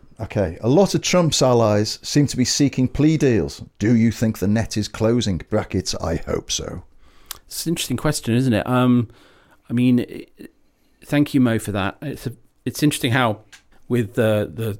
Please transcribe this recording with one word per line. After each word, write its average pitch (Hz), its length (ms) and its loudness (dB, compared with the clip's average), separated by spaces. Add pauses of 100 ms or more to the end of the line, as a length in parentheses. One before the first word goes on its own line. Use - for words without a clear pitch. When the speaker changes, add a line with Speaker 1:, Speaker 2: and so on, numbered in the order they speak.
(200)
Speaker 1:
Okay, 92 400 -4
"A 110 80 -2
lot 185 260 4
of 147 80 0
Trump's - 400 2
allies 110 600 2
seem - 260 2
to - 80 -8
be 127 80 0
seeking 131 440 0
plea 151 280 2
deals. 113 460 0 (160)
Do 113 180 2
you 113 160 4
think 110 260 -2
the 90 80 -2
net 107 300 -2
is 104 120 -2
closing? 110 500 0 (120)
Brackets, 98 460 -4
I 82 200 -4
hope - 360 -6
so." - 320 -8 (640)
Speaker 2:
It's - 200 -10
an 165 60 0
interesting 139 240 -4
question, 127 380 -2
isn't 127 180 2
it? 104 140 0
Um, 123 420 2 (600)
I - 40 -8
mean, 123 280 4
i-, - 460 -12 (580)
thank 147 300 0
you, 139 60 4
Mo, 113 180 2
for 101 140 -6
that. 98 300 -4
It's - 240 -10
a, 120 60 -6 (320)
it's - 180 -4
interesting 139 300 0
how 117 280 0 (480)
with 120 260 -2
the, 107 380 0
the 107 280 -8